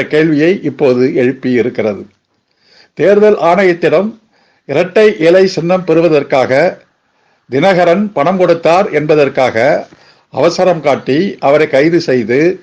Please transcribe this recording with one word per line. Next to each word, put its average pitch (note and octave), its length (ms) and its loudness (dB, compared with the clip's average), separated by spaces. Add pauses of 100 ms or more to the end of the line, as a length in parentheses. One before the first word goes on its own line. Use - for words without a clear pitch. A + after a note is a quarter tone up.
கேள்வியை D#3 460 2 (100)
இப்போது B2+ 420 0 (100)
எழுப்பியிருக்கிறது. A#2+ 880 -2 (960)
தேர்தல் G#3 400 2
ஆணையத்திடம் F3 680 0 (600)
இரட்டை F3+ 380 0 (120)
இலை F3 280 4
சின்னம் F3+ 380 -2
பெறுவதற்காக D3+ 680 0 (960)
தினகரன் F3 600 2
பணம் E3+ 260 -2
கொடுத்தார் E3+ 540 0
என்பதற்காக C#3+ 920 0 (480)
அவசரம் E3+ 460 0
காட்டி C3+ 380 -2 (200)
அவரை D3+ 300 2
கைது D#3+ 320 0
செய்து B2+ 400 -2 (220)